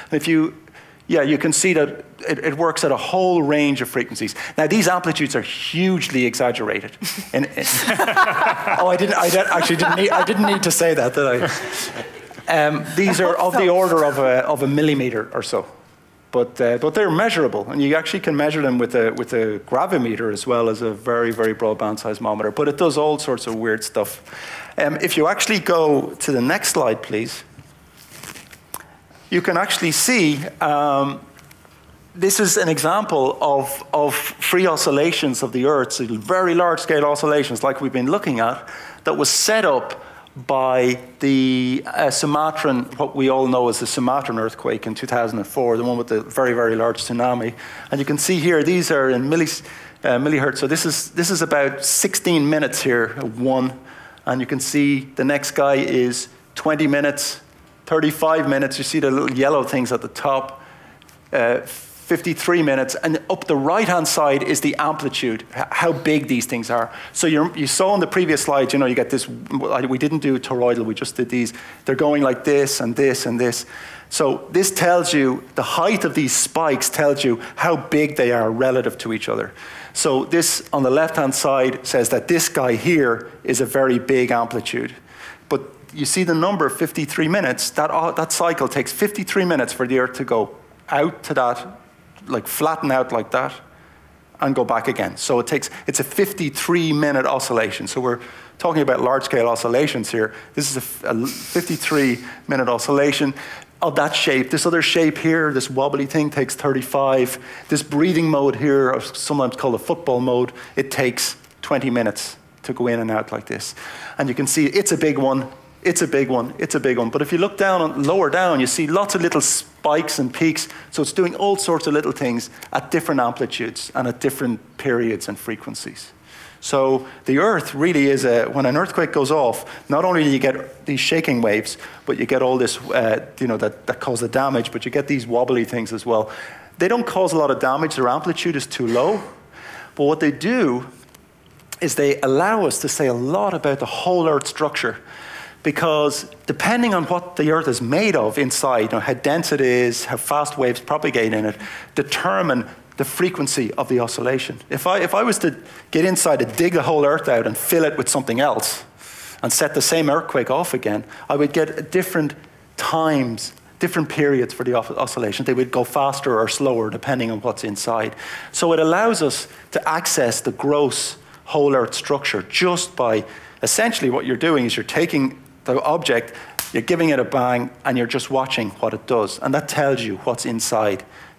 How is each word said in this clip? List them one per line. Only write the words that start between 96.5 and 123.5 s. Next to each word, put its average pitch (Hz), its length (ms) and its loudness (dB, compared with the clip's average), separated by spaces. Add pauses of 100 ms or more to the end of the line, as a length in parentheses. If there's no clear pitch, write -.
minute 143 340 2
oscillation. 117 600 -2
So - 140 -6
we're 123 200 -2 (380)
talking 160 240 2
about 127 180 2
large 131 240 2
scale 117 240 2
oscillations 120 640 0
here. 110 240 -2 (200)
This 143 160 -2
is 131 60 -4
a 127 40 -6
f-, - 240 -10
a 117 220 -2
fifty-three 143 920 0 (300)
minute 131 200 0
oscillation 139 640 2 (460)
of 156 160 0
that 156 200 2
shape. 131 340 2
This 160 160 0
other 165 160 2
shape 160 360 2
here, 160 340 2
this 131 180 -2
wobbly 139 360 0
thing, 147 240 0
takes 131 260 -2
thirty-five. 131 840 0 (300)
This 147 160 0
breathing 160 440 2
mode 139 280 2
here, 139 360 2
or 135 80 0
sometimes 135 560 -2
called 123 200 0
a - 20 0
football 139 420 -2
mode, 123 320 0 (220)
it 139 160 -2
takes - 460 -2 (260)
twenty 135 280 -2
minutes 113 460 -2 (280)
to 131 80 -6
go 120 160 -2
in 117 100 0
and 113 120 -4
out 110 200 -4
like 110 160 -8
this. - 300 -10 (420)
And 139 100 0
you 120 60 -2
can 135 140 -2
see 151 180 2
it's 185 260 0
a 156 60 2
big 151 200 2
one. 135 300 0 (340)
It's 175 180 0
a 165 60 0
big 139 220 2
one. 123 300 -2
It's - 180 -2
a 143 40 -2
big 127 160 2
one. 117 140 0
But 147 120 0
if 143 100 -6
you 165 60 2
look 196 200 0
down 190 240 2
on, 143 220 -2
lower 165 260 2
down, 170 300 2
you 123 80 2
see 160 180 0
lots 196 300 0
of 175 60 -2
little 165 180 2
spikes - 800 0
and 127 120 -2
peaks. 160 360 0 (240)
So 156 100 -2
it's 139 100 -4
doing 175 220 0
all 202 220 0
sorts 170 320 0
of 147 60 2
little 147 180 0
things 120 380 -4 (220)
at 135 200 -4
different 156 280 0
amplitudes 117 720 -4